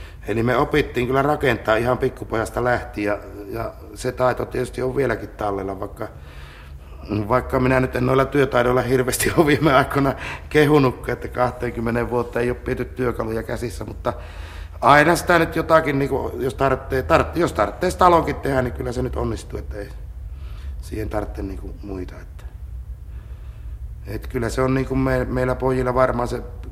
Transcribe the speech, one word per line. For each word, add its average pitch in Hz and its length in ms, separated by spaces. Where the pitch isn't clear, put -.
Eli 110 160
me 123 140
opittiin 135 500
kyllä 135 140
rakentaa 135 540
ihan 120 220
pikkupojasta 113 680
lähtien 117 420
ja, 101 120
ja 110 260
se - 180
taito 123 340
tietysti 123 360
on 127 140
vieläkin 117 340
tallella, 98 500
vaikka, 104 280
vaikka 117 500
minä 127 200
nyt 127 160
en 127 100
noilla 131 200
työtaidoilla 127 560
hirveästi 120 500
<laughs> - 60
ole 165 80
viime 147 280
aikoina 139 400
kehunutkaan, 147 640
että 117 140
kahteenkymmeneen 120 840
vuotta 120 300
ei 120 100
ole 123 80
pidetty 123 380
työkaluja 113 480
käsissä, 113 420
mutta - 280
aina 151 340
sitä 165 240
nyt 165 160
jotakin, 160 440
niinku, 127 400
jos 123 140
tarvitsee, 131 500
tarvitsee, 156 380
jos 151 120
tarvitsee - 380
talonkin 170 440
tehdä, 135 260
niin 123 120
kyllä 123 180
se 123 100
nyt 123 140
onnistuu, 113 440
että - 180
ei 101 120
siihen 107 280
tarvitse 104 340
niinku 95 300
muita. 95 380
Että, - 220
et 104 200
kyllä 117 220
se 131 120
on 131 120
niinku 131 220
me-, 131 300
meillä 127 300
pojilla 127 380
varmaan 120 340
se 120 160